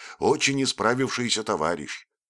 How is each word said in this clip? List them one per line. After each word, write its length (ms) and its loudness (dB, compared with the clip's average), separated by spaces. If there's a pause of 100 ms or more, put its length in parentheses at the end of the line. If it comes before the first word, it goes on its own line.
(200)
очень 440 2
исправившийся 800 0
товарищ, 640 -2 (220)